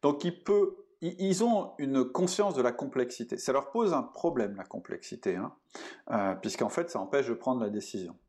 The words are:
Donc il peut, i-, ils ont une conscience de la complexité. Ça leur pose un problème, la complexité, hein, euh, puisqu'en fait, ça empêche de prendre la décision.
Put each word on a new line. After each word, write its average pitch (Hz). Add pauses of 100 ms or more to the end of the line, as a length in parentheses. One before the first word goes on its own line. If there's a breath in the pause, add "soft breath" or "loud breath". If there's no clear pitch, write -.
Donc 147
il 175
peut, 202 (260)
i-, 170
ils 190
ont 226
une 135
conscience 185
de 131
la 120
complexité. 123
Ça 135
leur 139
pose 220
un 135
problème, 113
la 92
complexité, -
hein, - (560 loud breath)
euh, 98
puisqu'en 107
fait, 170
ça -
empêche 123
de 117
prendre 127
la 107
décision. 101 (120)